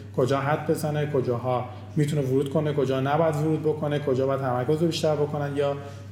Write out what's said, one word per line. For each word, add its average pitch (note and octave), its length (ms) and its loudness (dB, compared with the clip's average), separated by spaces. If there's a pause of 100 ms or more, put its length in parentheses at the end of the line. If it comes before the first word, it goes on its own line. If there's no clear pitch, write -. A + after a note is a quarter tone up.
(160)
کجا C3+ 240 2
حد D3 300 0
بزنه، D3 420 -2
کجاها B2 520 0 (320)
می‌تونه D3 260 2
ورود C3+ 280 0
کنه، D3+ 220 0
کجا C3 280 2
نباید D3+ 360 2
ورود D3+ 260 0
بکنه، D3+ 360 0
کجا C3+ 280 2
باید C3+ 140 0
تمرکز B2+ 400 0
رو E3+ 60 4
بیشتر D#3 280 2
بکنن C#3+ 420 -2
یا C#3+ 200 0 (360)